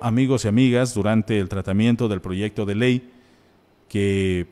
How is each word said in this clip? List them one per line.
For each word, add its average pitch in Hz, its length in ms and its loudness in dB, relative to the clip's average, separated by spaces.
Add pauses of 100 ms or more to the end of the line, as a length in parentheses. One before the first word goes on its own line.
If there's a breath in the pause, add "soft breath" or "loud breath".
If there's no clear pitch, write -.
amigos 127 400 0
y 110 40 0
amigas, 123 440 2
durante 104 480 0
el 92 80 -2
tratamiento 107 600 0
del 98 120 -4
proyecto 101 460 -6
de 101 80 -4
ley 123 360 0 (800 soft breath)
que 98 640 0